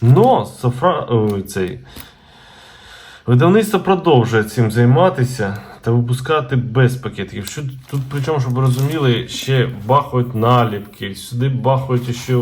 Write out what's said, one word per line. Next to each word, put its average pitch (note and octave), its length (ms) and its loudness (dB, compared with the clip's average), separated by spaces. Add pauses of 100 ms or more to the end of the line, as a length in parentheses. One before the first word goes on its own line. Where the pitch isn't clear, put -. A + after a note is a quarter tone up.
Но D#3 440 6
Сафра-, D3+ 640 -2
о, G#2+ 320 0
цей... F#2 380 -6 (1500)
видавництво F3 540 4
продовжує C#3 640 2
цим A2 280 0
займатися A#2+ 840 2 (260)
та A2+ 80 0
випускати B2+ 640 -2
без A#2+ 400 2
пакетиків. G2+ 500 -10
Що - 160 -12 (280)
тут, C#3 200 -6
причому, C#3+ 300 -4
щоб B2 140 -2
ви B2+ 80 0
розуміли, C3+ 640 0
ще C3 440 -2 (140)
бахають B2+ 500 0
наліпки, A2 800 0
сюди B2+ 340 -4
бахають B2 680 -2
ще, B2+ 260 -2